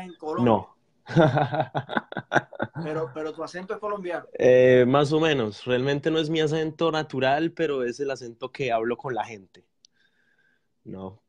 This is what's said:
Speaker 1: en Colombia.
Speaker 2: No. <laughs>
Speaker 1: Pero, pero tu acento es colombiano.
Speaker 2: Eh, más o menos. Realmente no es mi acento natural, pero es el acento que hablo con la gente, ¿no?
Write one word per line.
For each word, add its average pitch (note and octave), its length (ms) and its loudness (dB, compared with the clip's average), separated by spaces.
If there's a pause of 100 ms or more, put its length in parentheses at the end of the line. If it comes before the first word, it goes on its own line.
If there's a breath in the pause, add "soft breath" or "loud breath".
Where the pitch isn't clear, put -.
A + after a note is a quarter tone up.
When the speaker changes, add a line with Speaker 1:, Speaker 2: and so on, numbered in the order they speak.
Speaker 1:
en F3+ 120 -16
Colombia. D3+ 360 -4
Speaker 2:
No. G2 220 0 (320)
<laughs> - 1800 -2
Speaker 1:
Pero, D3+ 320 -6
pero D#3 180 -8
tu D#3 100 -10
acento F#3 300 -10
es G3+ 80 -10
colombiano. F#3+ 460 -6 (100)
Speaker 2:
Eh, B2+ 500 8
más C#3 260 2
o D#3 80 2
menos. C3+ 440 -2
Realmente C#3 460 0
no D#3+ 80 0
es D#3 100 0
mi D#3+ 120 -2
acento D#3 500 0
natural, D3+ 600 0
pero D3 320 -2
es A#2+ 160 -4
el C3+ 100 -4
acento B2+ 400 -10
que C3 220 -4
hablo A#2 240 0
con C3 180 -8
la G#2+ 100 -4
gente, G2+ 400 -20 (1160)
¿no? F#2+ 460 -14